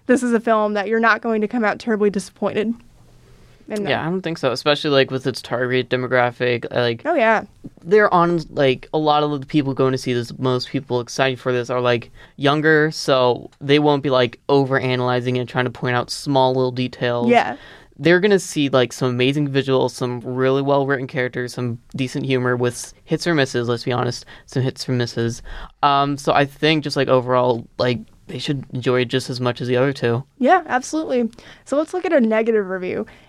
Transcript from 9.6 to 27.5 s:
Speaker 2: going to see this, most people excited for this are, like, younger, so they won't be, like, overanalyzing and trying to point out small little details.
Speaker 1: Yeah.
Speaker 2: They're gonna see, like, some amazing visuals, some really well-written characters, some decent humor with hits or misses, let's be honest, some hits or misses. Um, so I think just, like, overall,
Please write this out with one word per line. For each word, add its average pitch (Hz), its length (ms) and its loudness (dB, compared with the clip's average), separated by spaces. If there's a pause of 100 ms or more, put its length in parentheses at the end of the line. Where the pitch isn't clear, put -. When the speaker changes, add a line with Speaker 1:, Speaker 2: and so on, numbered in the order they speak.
Speaker 2:
going 131 200 0
to 131 60 -2
see 131 140 -4
this, 120 260 -4
most 127 300 0
people 123 320 -2
excited 131 380 -2
for 127 140 -4
this 123 180 -2
are, 123 100 -2
like, 120 300 0 (260)
younger, 151 540 2
so 127 580 0 (120)
they 143 180 4
won't 147 240 4
be, 143 80 -2
like, 127 380 0
overanalyzing 127 920 0
and 123 100 -4
trying 127 160 -2
to 123 60 -2
point 123 260 -4
out 120 140 -4
small 131 420 0
little 127 200 0
details. 123 560 -2
Speaker 1:
Yeah. 240 280 2 (420)
Speaker 2:
They're 170 220 4
gonna 202 200 4
see, 147 280 -2
like, 127 240 2
some 127 180 -2
amazing 139 400 0
visuals, 131 420 0
some 123 300 -6
really 131 400 0
well-written 139 440 0
characters, 123 480 -6
some 123 240 -4 (160)
decent 135 320 -4
humor 127 300 2
with 123 360 -4 (120)
hits 160 220 -4
or 175 80 2
misses, 135 340 0
let's 117 160 -4
be 127 80 -2
honest, 123 320 -4 (220)
some - 180 -2
hits - 240 -6
or 131 40 -2
misses. 117 480 -2 (440)
Um, 143 340 2
so 151 140 0
I 143 140 4
think 151 360 0
just, 151 140 -6
like, 135 120 2
overall, 123 580 2 (120)